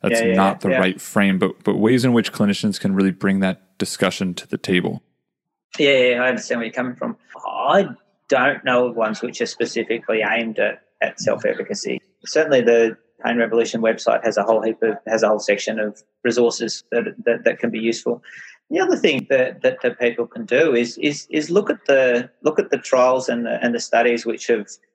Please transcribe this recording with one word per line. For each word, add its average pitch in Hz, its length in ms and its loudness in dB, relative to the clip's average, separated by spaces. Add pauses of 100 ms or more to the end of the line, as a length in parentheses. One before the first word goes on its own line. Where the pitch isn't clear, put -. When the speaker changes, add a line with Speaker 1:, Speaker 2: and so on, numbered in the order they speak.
Speaker 1:
that's 113 200 0
Speaker 2:
Yeah, 113 60 0
yeah, 92 80 2
Speaker 1:
not 95 260 0
the 98 80 -2
Speaker 2:
yeah. 90 80 2
Speaker 1:
right 92 240 0
frame, 98 380 0
but, 92 240 -2
but 101 140 0
ways 117 280 4
in 127 80 4
which 117 180 2
clinicians 101 480 0
can 98 140 -2
really 95 160 4
bring 98 300 0
that 95 400 -4
discussion 92 560 -2
to - 120 -14
the - 120 -6
table. 92 420 -2 (800)
Speaker 2:
Yeah, 139 180 4
yeah, 123 240 2
I 127 80 0
understand 120 300 -4
where 117 80 -6
you're 113 60 -12
coming 127 220 -6
from. 120 220 -8 (260)
I 165 460 0 (380)
don't 135 360 2
know 123 240 2
of 113 80 -6
ones 110 260 -2
which - 200 -6
are 117 40 0
specifically 113 760 -2
aimed 113 380 -4
at, 104 220 -2 (200)
at - 180 -4
self-efficacy. - 840 -4 (240)
Certainly 147 360 2
the 117 360 2 (260)
Pain 120 140 -2
Revolution 117 440 0
website 113 420 0
has 104 140 0
a 101 60 0
whole 110 180 2
heap 110 200 -4
of, 110 160 0 (100)
has 110 160 0
a 104 40 4
whole 107 120 2
section 104 400 -2
of 107 220 -6 (220)
resources 120 680 0
that, 117 120 0 (220)
that, 117 180 0
that 117 160 0
can 120 100 -2
be 110 100 -6
useful. 117 440 -4 (460)
The 330 100 -2
other 370 160 2
thing 147 340 2
that, 127 320 2
that, 127 220 2
that 120 160 -2
people 117 260 0
can 117 200 -12
do 143 280 2
is, 120 240 0
is, 147 320 -4
is 156 220 -2
look 202 180 2
at - 160 -6
the, 127 440 2 (120)
look 147 180 2
at - 120 -2
the 135 60 0
trials 127 520 2
and 120 160 -2
the, 117 180 -2
and 120 120 0
the 117 40 -2
studies 117 460 2
which 117 220 -6
have, 110 200 0 (280)